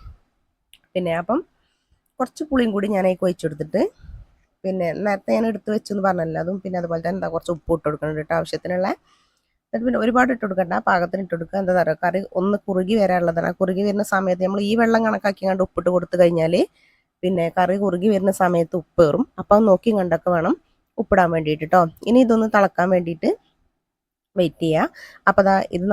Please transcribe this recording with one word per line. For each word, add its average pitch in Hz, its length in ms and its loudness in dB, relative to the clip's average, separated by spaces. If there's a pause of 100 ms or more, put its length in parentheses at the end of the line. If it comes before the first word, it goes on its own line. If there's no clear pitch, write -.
(920)
പിന്നെ 180 280 -4
അപ്പം 233 200 -2 (760)
കുറച്ച് 254 320 -6
പുളിയും 247 240 0
കൂടി 208 200 -2
ഞാൻ 185 120 0
അതിലേക്ക് 185 220 -2
ഒഴിച്ചെടുത്തിട്ട് 156 520 -4 (840)
പിന്നെ 185 240 -4 (180)
നേരത്തെ 202 300 -4
ഞാൻ 220 140 0
എടുത്ത് 208 240 -8
വെച്ചു 214 200 -6
എന്ന് 202 120 -4
പറഞ്ഞല്ലോ, 165 380 -2
അതും 180 200 -4
പിന്നെ 185 160 -6
അതുപോലെ 170 240 -4
തന്നെ 180 140 -4
എന്താ 180 160 -6
കുറച്ച് 165 220 -6
ഉപ്പ് 165 200 -2
ഇട്ട് 160 100 -12
കൊടുക്കുന്നുണ്ട് 151 380 -4
ട്ടോ 156 140 -6
ആവശ്യത്തിനുള്ള. 175 500 -4 (800)
എന്നിട്ട് 226 200 -6
പിന്നെ 240 160 0
ഒരുപാട് 247 300 2
ഇട്ട് 233 100 -6
കൊടുക്കണ്ട, 185 300 -2 (140)
പാകത്തിന് 185 380 0
ഇട്ട് 175 80 -6
കൊടുക്കുക. 165 280 -8
എന്താ 185 160 0
പറയുക, 160 280 0
കറി 175 140 0 (200)
ഒന്ന് 202 260 0
കുറുകി 185 360 -2
വരാനുള്ളതാണ്. 170 500 0
ആ 180 80 -8
കുറുകി 185 280 0
വരുന്ന 202 260 -2
സമയത്ത് 185 340 0
നമ്മൾ 196 220 -2
ഈ - 20 0 (100)
വെള്ളം 226 260 2
കണക്കാക്കി 202 420 -4
കണ്ട് 185 160 0
ഉപ്പിട്ട് 175 300 -4
കൊടുത്തു 175 260 -2
കഴിഞ്ഞാൽ 170 340 4 (680)
പിന്നെ 180 220 0 (120)
കറി 180 260 2
കുറുകി 185 300 0
വരുന്ന 190 280 2
സമയത്ത് 170 400 2
ഉപ്പ് - 220 -2
കയറും. 156 200 2 (180)
അപ്പം 202 160 4
അത് 220 120 6
നോക്കി 190 300 4
കണ്ടൊക്കെ 175 360 -2
വേണം 170 180 0 (480)
ഉപ്പിടാൻ 185 340 4
വേണ്ടിയിട്ട് 156 380 -2
ട്ടോ. 185 80 6 (280)
ഇനി 240 160 6
ഇതൊന്ന് 220 300 2
തിളക്കാൻ 190 400 2
വേണ്ടിയിട്ട് 170 360 -2 (1080)
വെയിറ്റ് 165 260 -2
ചെയ്യുക. 165 240 0 (400)
അപ്പം 196 200 2
ദാ 196 60 4 (220)
ഇത് 175 160 -4